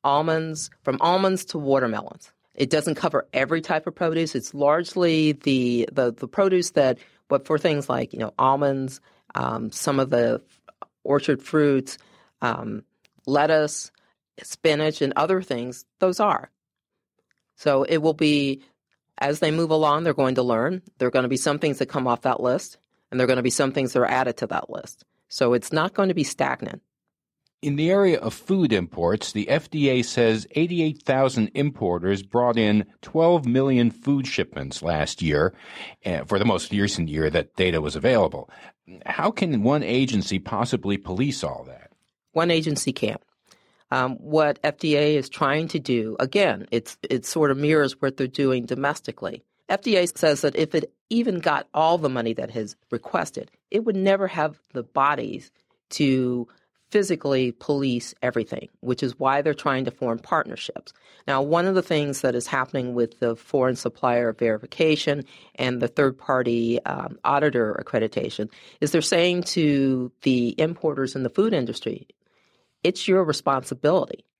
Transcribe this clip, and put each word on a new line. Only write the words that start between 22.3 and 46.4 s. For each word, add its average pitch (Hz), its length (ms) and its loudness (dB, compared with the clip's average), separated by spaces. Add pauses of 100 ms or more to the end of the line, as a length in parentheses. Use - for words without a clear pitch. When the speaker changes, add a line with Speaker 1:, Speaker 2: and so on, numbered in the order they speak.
Speaker 1:
list, 127 380 -4 (320)
and 127 80 -2
there 127 60 4
are - 20 0
gonna 127 160 2
be 123 80 2
some 135 200 0
things 131 220 -2
that 127 60 2
are 123 60 4
added 127 320 0
to 113 100 -4
that - 240 -6
list. - 340 -16 (240)
So 123 240 2
it's 120 180 -2
not 156 220 0
going 196 160 2
to 175 60 0
be 156 80 0
stagnant. - 580 -4 (800)
Speaker 2:
In 143 140 -2
the 156 160 2
area 190 280 4
of 110 140 -4
food 180 400 2
imports, 87 580 0
the 104 160 -4
F 156 220 0
D 147 200 0
A 127 120 2
says 113 500 2
eighty-eight 165 520 -2
thousand 131 500 2
importers 98 680 0
brought 120 340 2
in 104 300 2 (160)
twelve 165 420 4
million 123 460 4
food 139 340 -2
shipments - 560 -6
last 80 400 -2
year, 76 320 2 (500)
eh, 85 220 -4
for 98 140 -2
the 104 60 0
most 101 260 0
recent 101 360 0
year 78 220 -2
that 76 260 -2
data 90 240 0
was 76 160 -4
available. 85 540 0 (560)
How - 240 -2
can 156 320 -2
one 139 220 2
agency 104 560 0
possibly 101 580 -2
police 98 460 -4
all 64 240 -8
that? 62 240 -20 (400)
Speaker 1:
One 165 180 0
agency 156 420 0
can't. 110 300 -4 (680)
Um, 131 240 -2
what 151 480 0
F 147 160 -2
D 151 180 2
A 147 180 4
is 135 140 -2
trying 156 380 0
to 160 120 -4
do, 113 400 -2
again, 135 520 0